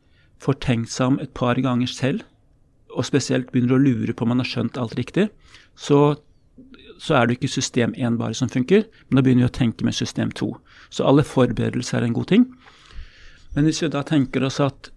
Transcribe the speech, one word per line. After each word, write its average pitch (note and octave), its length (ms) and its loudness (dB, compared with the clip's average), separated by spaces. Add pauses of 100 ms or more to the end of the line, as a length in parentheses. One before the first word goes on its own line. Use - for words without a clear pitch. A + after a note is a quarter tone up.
(420)
får C3+ 180 0
tenkt A#2 300 -2
seg C3 160 -2
om C#3 160 2
et C#3 120 -12
par B2 200 0
ganger B2+ 320 0
selv, C#3+ 360 -4 (680)
og B2+ 160 -4
spesielt C3 460 -2
begynner B2+ 260 2
å C3+ 40 4
lure A#2 300 0
på - 100 -6
om A2+ 60 0
man B2 140 0
har - 80 -4
skjønt A#2 260 -4
alt B2 220 -6
riktig, F3 300 0 (480)
så, C#3+ 400 4 (840)
så - 180 -2
er A#2+ 100 4
det A#2+ 120 0
ikke C3+ 100 -2
system - 480 -2
en A#2 220 -2
bare A#2 160 -4
som A#2 160 -4
funker, F3+ 340 2 (240)
men B2+ 80 2
da C3+ 60 6
begynner B2+ 240 4
vi B2 60 -2
å - 60 -12
tenke A#2 280 0
med A2+ 80 0
system - 380 -4
to. A2+ 180 -4 (400)
Så - 160 -2
alle D3 180 6
forberedelser A#2+ 800 -2
er A#2+ 60 0
en A#2 100 0
god A#2+ 100 -4
ting. A3+ 160 6 (1120)
Men D3 140 2
hvis D3+ 140 -4
vi E3 60 -2
da C#3 140 -4
tenker C3 420 0
oss C3+ 160 -4
at - 360 -4